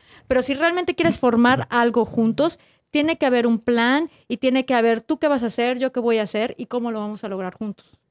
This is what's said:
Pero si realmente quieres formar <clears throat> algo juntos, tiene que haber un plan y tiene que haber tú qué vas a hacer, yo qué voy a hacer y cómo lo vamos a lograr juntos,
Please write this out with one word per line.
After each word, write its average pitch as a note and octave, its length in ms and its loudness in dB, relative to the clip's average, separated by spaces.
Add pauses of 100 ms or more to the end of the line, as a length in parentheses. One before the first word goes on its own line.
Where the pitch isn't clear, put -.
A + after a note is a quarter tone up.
(300)
Pero B3+ 120 2
si C4 120 -4
realmente E4 420 0
quieres E4+ 240 0
formar A#3+ 480 2
<clears throat> - 20 -20
algo A#3+ 360 2
juntos, A3+ 540 0 (320)
tiene D4+ 260 0
que - 80 0
haber B3 200 2
un A#3 140 2
plan B3 500 0 (200)
y A#3+ 80 -4
tiene C4 280 0
que C4 80 -2
haber A3+ 280 2
tú D4+ 180 -4
qué D#4 80 0
vas C#4 160 2
a A#3+ 40 -2
hacer, A#3+ 320 -2
yo C4 120 -2
qué B3+ 80 -4
voy A#3 200 0
a G#3 40 -2
hacer G#3+ 340 -4
y B3 100 -10
cómo A#3+ 240 -4
lo A3 100 -6
vamos G#3 240 -8
a - 20 -8
lograr F#3+ 280 -8
juntos, - 300 -12 (260)